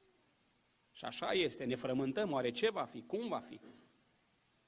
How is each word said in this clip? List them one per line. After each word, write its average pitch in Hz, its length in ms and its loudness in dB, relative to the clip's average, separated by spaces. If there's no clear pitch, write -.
Și - 140 -10
așa 123 260 -2
este, 160 320 2
ne 127 120 0
frământăm, 135 560 0
oare 127 200 2
ce 214 180 2
va 156 140 0
fi, 117 180 -8
cum 220 260 -4
va 147 120 -2
fi? - 200 -12